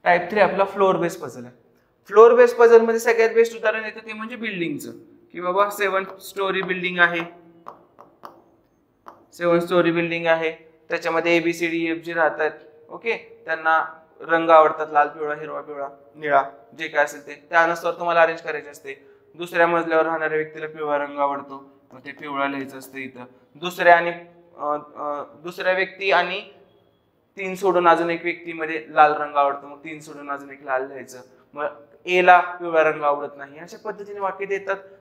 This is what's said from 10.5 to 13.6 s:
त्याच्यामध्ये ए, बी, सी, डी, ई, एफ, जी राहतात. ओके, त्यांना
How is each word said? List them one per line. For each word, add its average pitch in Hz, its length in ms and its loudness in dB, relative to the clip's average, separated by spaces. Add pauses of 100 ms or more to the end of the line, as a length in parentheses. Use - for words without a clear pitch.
त्याच्यामध्ये 165 440 -2
ए, 170 80 4
बी, 165 120 -2
सी, 170 140 -4
डी, 165 100 -4
ई, 165 140 -2
एफ, 160 140 -6
जी 170 80 -10
राहतात. 156 380 0 (380)
ओके, - 560 -10
त्यांना 160 580 -2 (180)